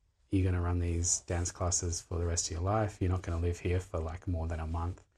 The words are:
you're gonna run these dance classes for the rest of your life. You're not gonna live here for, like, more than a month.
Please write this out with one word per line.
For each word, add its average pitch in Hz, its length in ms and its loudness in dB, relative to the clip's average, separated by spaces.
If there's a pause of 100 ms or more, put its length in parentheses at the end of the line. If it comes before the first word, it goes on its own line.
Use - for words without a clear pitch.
(320)
you're 95 120 4
gonna 90 180 4
run 87 180 2
these 87 420 0
dance 90 300 -2
classes 87 500 -2
for - 180 -6
the 85 60 0
rest 82 220 0
of - 40 -6
your 85 100 -4
life. 101 400 0
You're 90 100 2
not 90 120 2
gonna 87 180 -2
live 87 180 0
here 90 200 0
for, - 200 -4
like, 80 280 -6
more 82 200 -2
than 80 120 -4
a 80 80 -4
month. 85 340 -4 (160)